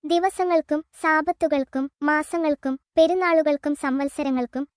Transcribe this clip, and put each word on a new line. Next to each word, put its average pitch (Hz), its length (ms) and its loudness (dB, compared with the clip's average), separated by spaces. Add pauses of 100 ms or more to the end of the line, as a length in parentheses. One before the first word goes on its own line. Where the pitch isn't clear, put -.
ദിവസങ്ങൾക്കും 339 800 0 (160)
സാബത്തുകൾക്കും 302 880 0 (120)
മാസങ്ങൾക്കും 302 760 -2 (180)
പെരുന്നാളുകൾക്കും 320 800 2
സംവത്സരങ്ങൾക്കും 269 1000 -4